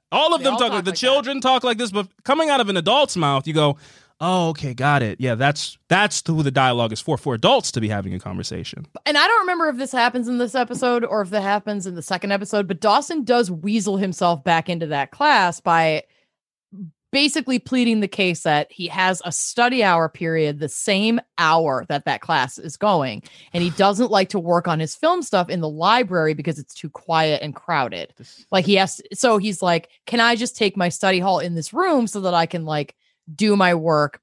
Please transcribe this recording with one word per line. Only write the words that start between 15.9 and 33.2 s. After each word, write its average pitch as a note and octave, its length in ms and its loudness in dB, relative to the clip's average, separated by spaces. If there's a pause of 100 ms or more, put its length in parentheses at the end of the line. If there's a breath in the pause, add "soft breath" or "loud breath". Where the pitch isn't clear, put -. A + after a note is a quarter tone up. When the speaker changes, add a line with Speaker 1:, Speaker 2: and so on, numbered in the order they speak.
Speaker 2:
basically C4+ 480 0
pleading A#3 420 0
the G3 80 0
case F3+ 340 -2
that D3+ 280 0
he F3 180 -12
has F#3 360 0
a F3 80 -8
study B3 500 0
hour E3+ 280 2
period D#3+ 480 -2
the D3 100 -6
same G#3+ 500 0 (200)
hour D#3+ 500 2
that D3 160 -4
that B2 160 -2
class C3+ 380 -2
is D3 180 -14
going, C#3+ 460 0 (320 loud breath)
and F3 100 -2
he F3 60 -2
doesn't G3+ 400 2
like G3 200 2
to G#3 80 -4
work F3 300 0
on D#3+ 100 0
his D#3+ 160 -4
film E4+ 280 0
stuff F#3 260 -2
in F3+ 120 -6
the D#3 80 -4
library E3+ 640 0
because D3 240 -6
it's - 160 -20
too - 160 -14
quiet D#3+ 500 0
and D3 140 -10
crowded. A#2 640 -4
Speaker 1:
This - 320 -20
Speaker 2:
Like, F#3 160 2
he G3+ 80 4
has, F#3+ 260 2 (140)
so A3 240 2
he's G3 240 -4
like, E3+ 260 0 (180 soft breath)
"Can A#3 140 0
I A#3 160 4
just A#3+ 200 -6
take G3+ 200 0
my F3+ 140 0
study F#3+ 280 0
hall F3+ 200 0
in F3 160 -4
this D#3+ 180 -6
room D4+ 340 2
so G3+ 160 -6
that F3+ 120 0
I E3 100 4
can, E3 220 -6
like, D3+ 280 -4 (400)